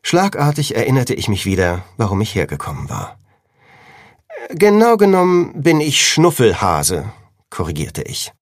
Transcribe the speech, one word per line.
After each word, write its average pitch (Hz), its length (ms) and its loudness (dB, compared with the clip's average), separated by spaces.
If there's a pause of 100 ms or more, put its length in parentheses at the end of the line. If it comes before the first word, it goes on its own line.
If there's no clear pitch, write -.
Schlagartig 151 720 0
erinnerte 123 400 0
ich - 140 -6
mich 98 180 -2
wieder, 90 380 0 (120)
warum 101 240 -2
ich 107 140 -4
hergekommen 73 560 -6
war. - 280 -12 (1300)
„Genau 208 460 4
genommen 180 680 2
bin 156 180 4
ich 151 260 0
Schnuffelhase“, 95 1040 2 (380)
korrigierte 76 520 -8
ich. - 400 -10